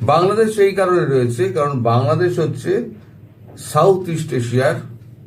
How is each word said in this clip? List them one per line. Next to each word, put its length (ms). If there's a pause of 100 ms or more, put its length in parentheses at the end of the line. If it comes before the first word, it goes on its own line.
বাংলাদেশ 580
এই 140
কারণে 320
রয়েছে, 440
কারণ 340
বাংলাদেশ 560
হচ্ছে 320 (840)
সাউথ 520
ইস্ট 240
এশিয়ার 420 (520)